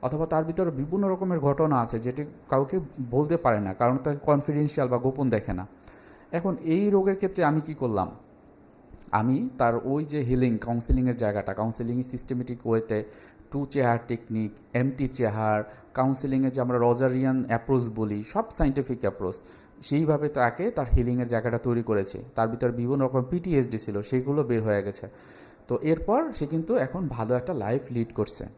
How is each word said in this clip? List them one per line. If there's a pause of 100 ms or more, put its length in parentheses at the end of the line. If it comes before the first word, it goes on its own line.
অথবা
তার
ভিতরে
বিভিন্ন
রকমের
ঘটনা
আছে
যেটি (240)
কাউকে (320)
বলতে
পারে
না,
কারণ
তার
কনফিডেন্সিয়াল
বা
গোপন
দেখে
না। (640)
এখন
এই
রোগের
ক্ষেত্রে
আমি
কি
করলাম, (1000)
আমি
তার (100)
ওই
যে
হিলিং,
কাউন্সেলিংয়ের
জায়গাটা,
কাউন্সেলিং
সিস্টেমেটিক
ওয়েতে (480)
টু
চেহার (100)
টেকনিক, (220)
এমটি
চেহার, (300)
কাউন্সেলিংয়ে
যে
আমরা
রজারিয়ান
অ্যাপ্রোচ (120)
বলি,
সব
সায়েন্টিফিক
অ্যাপ্রোচ, (460)
সেইভাবে
তাকে
তার (100)
হিলিংয়ের
জায়গাটা
তৈরি
করেছি। (120)
তার
ভিতরে
বিভিন্ন
রকম
পিটিএসডি
ছিল,
সেইগুলো
বের
হয়ে
গেছে। (600)
তো
এরপর
সে
কিন্তু
এখন
ভালো
একটা
লাইফ (100)
লিড
করছে (120)